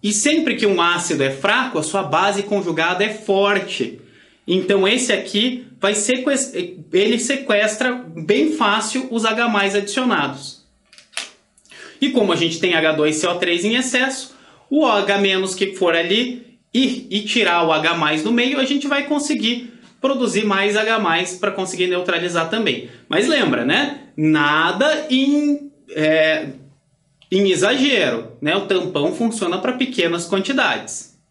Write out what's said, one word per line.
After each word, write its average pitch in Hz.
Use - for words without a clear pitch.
E 208
sempre 294
que 226
um 190
ácido 170
é 135
fraco, 220
a 151
sua 196
base 190
conjugada 180
é 220
forte. 196
Então 190
esse 233
aqui 214
vai 208
sequest-, 254
ele 226
sequestra 240
bem 247
fácil 220
os 226
H 226
mais 202
adicionados. 202
E 254
como 202
a -
gente 165
tem 180
H 156
dois 151
C 185
O 175
três 175
em 226
excesso, 262
o 285
O 294
H 202
menos 190
que 190
for 170
ali 196
e, 247
e 208
tirar 180
o 160
H 160
mais 156
do 226
meio, 254
a 262
gente 285
vai 277
conseguir 240
produzir 233
mais 202
H 220
mais 180
pra 196
conseguir 180
neutralizar 175
também. 185
Mas 202
lembra, 175
né? 247
Nada 160
em, 285
é, 156
em 190
exagero, 196
né? 156
O 196
tampão 165
funciona 190
pra 254
pequenas 170
quantidades. 196